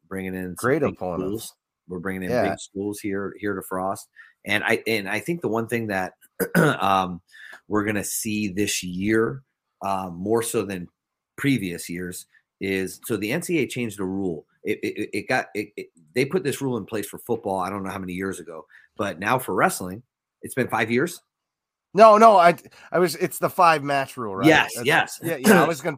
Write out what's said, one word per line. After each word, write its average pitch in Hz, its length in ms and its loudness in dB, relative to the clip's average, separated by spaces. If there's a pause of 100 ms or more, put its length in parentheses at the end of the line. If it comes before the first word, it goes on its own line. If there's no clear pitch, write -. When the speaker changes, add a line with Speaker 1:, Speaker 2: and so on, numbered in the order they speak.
Speaker 1:
bringing 95 280 -6
in 92 140 -6
some 87 60 -10
Speaker 2:
Great 139 280 2
Speaker 1:
big 104 100 0
Speaker 2:
opponents. 92 520 -4
Speaker 1:
schools. - 100 -18 (320)
We're 90 120 -8
bringing 95 240 -6
in 92 80 -4
Speaker 2:
Yeah. 113 180 2
Speaker 1:
big 82 100 -6
schools 101 400 -8
here, 98 400 -6
here 104 140 -4
to 95 80 -6
Frost. 95 480 -4 (340)
And 104 200 0
I, 113 240 2
and 104 200 0
I 104 120 -2
think 170 220 -4
the - 60 -2
one 110 200 -2
thing 117 200 -2
that, 92 260 -2 (260)
<clears throat> - 160 -2
um, 98 640 0 (460)
we're 104 180 0
gonna 104 180 -2
see 107 440 -4
this 95 360 -2
year, 110 600 -2 (400)
uh, 95 280 -4
more 101 300 -2
so 113 220 -2
than 95 240 -8 (500)
previous 98 500 -2
years 90 380 -10 (340)
is, 95 460 -2
so 120 120 -2
the 104 140 -4
N 170 120 -2
C 170 160 -2
A - 20 2
A 113 60 -2
changed 113 320 -8
the 101 60 -4
rule. 92 420 -4 (160)
It, 104 180 -2
it, 104 160 -6
it, 104 160 -6
it 101 140 -6
got, 127 260 0
it, 104 240 -6
it, 92 100 -10 (280)
they 131 100 2
put 185 180 -2
this 139 160 -2
rule 127 180 -2
in 95 80 -6
place 104 220 -6
for - 120 -14
football, 104 400 -2
I 90 100 -2
don't 98 140 -6
know 95 80 -6
how 98 80 -8
many 92 140 -8
years 92 260 -4
ago, 80 260 -14 (320)
but 98 220 -4
now 107 180 2
for - 160 -4
wrestling, 101 480 0 (400)
it's - 140 -12
been 123 120 0
five 113 220 0
years. 135 320 0 (720)
Speaker 2:
No, 214 240 10
no, 220 200 10
I, 175 180 8 (360)
I 156 80 2
was, 175 160 2
it's 170 240 -4
the 170 100 0
five 160 340 4
match 139 340 -2
rule, 107 180 -6
right? 95 120 4
Speaker 1:
Yes, 151 280 6
Speaker 2:
That's, 117 120 -6
Speaker 1:
yes. - 360 2
Speaker 2:
yeah, 165 140 -2
yeah, 175 260 6
I 156 40 2
was 160 140 -2
Speaker 1:
<clears throat> - 20 -14
Speaker 2:
gonna 156 140 -4